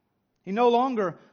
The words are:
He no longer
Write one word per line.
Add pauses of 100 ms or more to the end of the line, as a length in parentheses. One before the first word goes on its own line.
(440)
He
no
longer (180)